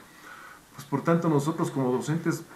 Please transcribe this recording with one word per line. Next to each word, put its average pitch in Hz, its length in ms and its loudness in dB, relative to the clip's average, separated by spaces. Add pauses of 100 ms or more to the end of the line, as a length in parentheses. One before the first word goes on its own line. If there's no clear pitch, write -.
(760)
Pues, - 100 -16
por 135 180 -2
tanto, 170 260 4
nosotros 160 420 2
como 127 220 0
docentes, 151 500 -2 (140)